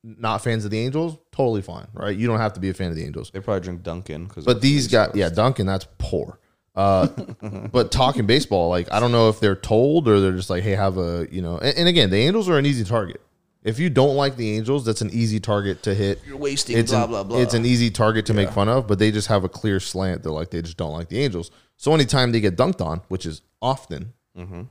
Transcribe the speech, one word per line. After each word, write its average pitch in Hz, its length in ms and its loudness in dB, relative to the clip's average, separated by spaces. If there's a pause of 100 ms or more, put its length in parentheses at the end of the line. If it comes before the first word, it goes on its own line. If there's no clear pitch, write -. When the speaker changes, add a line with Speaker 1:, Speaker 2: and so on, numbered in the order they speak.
Speaker 1:
not 110 400 -4
fans 113 220 -2
of 104 60 -6
the 110 80 -2
Angels? 156 380 -4 (160)
Totally 113 300 0
fine, - 300 -14
right? 101 240 -6
You 113 100 -2
don't 113 120 2
have 110 160 -2
to 92 60 -12
be 95 100 -2
a 92 40 -6
fan 90 160 -6
of 82 60 -6
the 80 80 -8
Angels. 69 280 -10
Speaker 2:
They 95 80 -10
probably 95 200 -2
drink 87 220 -10
Dunkin'. 85 460 -10
'Cause - 160 -16
Speaker 1:
But 123 120 2
Speaker 2:
of 104 60 -4
Speaker 1:
these 139 260 2
Speaker 2:
the 92 80 0
Speaker 1:
guys, 107 120 6
Speaker 2:
Angels. 101 120 -2
Speaker 1:
yeah, 90 140 2
Dunkin', 110 320 2
that's 95 200 -4 (120)
poor. - 400 -6 (360)
Uh, 95 320 4
<laughs> 104 680 -10
but 123 180 2
Talking 127 360 2
Baseball, 104 420 2
like, 87 240 -2
I 104 80 2
don't 120 120 2
know 117 160 6
if 107 120 0
they're 101 160 2
told 135 520 2
or 104 120 6
they're 95 120 2
just 92 180 -6
like, 90 120 -2
"Hey, 104 100 0
have 98 260 0
a," 87 320 -4
you 92 120 -6
know. 85 160 -6
And, 139 180 -2
and 170 120 2
again, 160 220 4
the 98 80 4
Angels 185 300 2
are 165 100 4
an 139 80 2
easy 131 180 0
target. 101 360 -4 (440)
If 113 160 -2
you 175 100 2
don't 135 260 4
like 139 200 0
the 110 200 -2
Angels, 120 280 -2
that's 110 180 -2
an 110 100 -4
easy 110 280 0
target 101 420 -2
to 98 120 0
hit. 98 300 0
Speaker 2:
You're 139 120 -14
wasting, 135 420 -2
Speaker 1:
It's 117 140 2
Speaker 2:
blah, 120 120 2
Speaker 1:
an, 113 60 -6
Speaker 2:
blah, 107 140 -4
blah. 110 160 -2
Speaker 1:
it's 120 140 2
an 117 120 2
easy 120 240 4
target 110 360 2
to 113 80 2
make 101 140 2
Speaker 2:
Yeah. - 60 -8
Speaker 1:
fun 101 140 2
of, 123 180 0
but 101 140 0
they 107 100 6
just 104 160 -2
have 101 160 2
a 92 60 -4
clear 98 320 -2
slant. 92 420 -4
They're 80 100 -4
like, 78 180 -6
they 85 120 -6
just 82 140 -10
don't 80 160 -6
like 82 160 -10
the 92 120 -6
Angels. 98 300 -4 (260)
So - 160 0
anytime 135 380 4
they 113 100 2
get 98 160 2
dunked 175 240 2
on, 82 280 -4
which 90 180 -6
is 78 160 -10 (180)
often, 117 520 -4 (260)
Speaker 2:
Mm-hmm. 90 320 -14